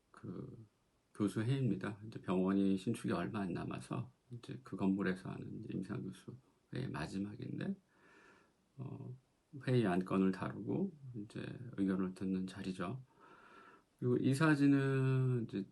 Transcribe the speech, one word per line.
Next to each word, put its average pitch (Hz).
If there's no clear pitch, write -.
그 -
교수 107
회의입니다. 107
이제 -
병원이 98
신축이 -
얼마 95
안 90
남아서 -
이제 120
그 -
건물에서 95
하는 -
이제 -
임상 -
교수 -
회의 -
마지막인데, -
어, 123
회의 127
안건을 95
다루고 120
이제 104
의견을 95
듣는 92
자리죠. 95
그리고 123
이 131
사진은 135
이제 98